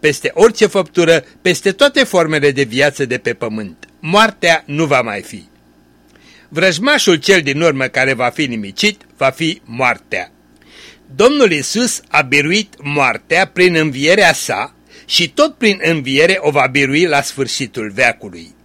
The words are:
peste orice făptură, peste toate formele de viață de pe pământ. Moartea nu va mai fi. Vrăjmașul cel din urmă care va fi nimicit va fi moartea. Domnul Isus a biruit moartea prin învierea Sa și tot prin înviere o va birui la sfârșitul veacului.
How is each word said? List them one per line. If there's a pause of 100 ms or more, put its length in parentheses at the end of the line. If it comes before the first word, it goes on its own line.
peste
orice
făptură, (180)
peste
toate
formele
de
viață
de
pe
pământ. (120)
Moartea
nu
va
mai
fi. (1040)
Vrăjmașul
cel
din
urmă
care
va
fi
nimicit (160)
va
fi
moartea. (840)
Domnul
Isus
a
biruit
moartea
prin
învierea
Sa (320)
și
tot
prin
înviere
o
va
birui
la
sfârșitul
veacului. (100)